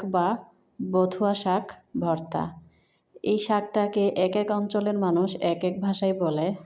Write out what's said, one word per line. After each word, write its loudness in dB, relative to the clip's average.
বা 2
বথুয়া 2
শাক 0
ভর্তা। -2
এই 2
শাকটাকে 0
এক 2
এক 0
অঞ্চলের 0
মানুষ 2
এক 0
এক 0
ভাষায় 0
বলে। 0